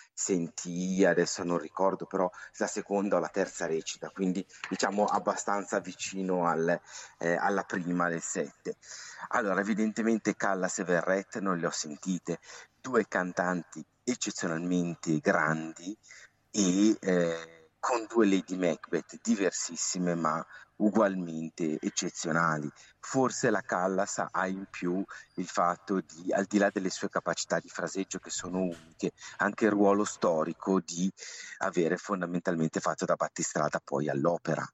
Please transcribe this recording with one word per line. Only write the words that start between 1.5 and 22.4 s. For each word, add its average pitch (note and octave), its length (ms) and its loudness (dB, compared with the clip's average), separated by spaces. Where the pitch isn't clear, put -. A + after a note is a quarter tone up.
ricordo, F2+ 480 -2
però F#2 220 0
la G#2 100 0
seconda G2 480 -2
o F2+ 60 4
la D#2+ 80 -2
terza F2+ 380 -4
recita, D#2 440 -4
quindi F#2 340 -2
diciamo G2+ 360 0
abbastanza G2+ 760 -2
vicino F#2 720 -2
al, E2 280 2
eh, E2+ 180 2
alla G2 260 0
prima F2 460 0
del E2+ 120 -2
sette. - 540 -6
Allora, G2+ 320 0
evidentemente G#2+ 760 0
Callas F#2+ 460 0
e F#2+ 40 -2
Verrette F2+ 540 0
non F#2 200 0
le E2 80 0
ho D#2+ 40 0
sentite, E2+ 720 -4
due B2 260 2
cantanti F2+ 800 -2
eccezionalmente F2 1160 -2
grandi D#2+ 760 0
e, G#2 480 4
eh, E2 680 -2
con A#2 300 -2
due A2+ 180 6
Lady F#2+ 300 2
Macbeth E2 640 -2
diversissime F2+ 960 0
ma D#2+ 280 0
ugualmente F2+ 1040 0
eccezionali. E2 880 0